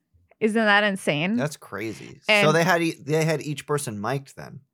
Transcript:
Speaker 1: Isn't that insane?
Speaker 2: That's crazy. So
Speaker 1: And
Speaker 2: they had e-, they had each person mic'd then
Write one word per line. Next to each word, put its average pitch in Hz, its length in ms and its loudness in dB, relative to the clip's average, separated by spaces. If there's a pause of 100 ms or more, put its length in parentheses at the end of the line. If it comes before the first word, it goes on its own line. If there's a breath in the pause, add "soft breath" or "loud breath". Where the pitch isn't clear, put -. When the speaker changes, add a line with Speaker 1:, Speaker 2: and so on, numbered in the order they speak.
(400)
Speaker 1:
Isn't 226 240 2
that 208 200 4
insane? 190 520 -2
Speaker 2:
That's 151 200 -4
crazy. - 680 -12
So 214 100 0
Speaker 1:
And 196 220 4
Speaker 2:
they 165 100 4
had 175 180 2
e-, 165 180 0
they 156 240 0
had 156 180 0
each 139 240 -8
person 139 340 -4
mic'd 135 360 -6
then - 240 -16 (140)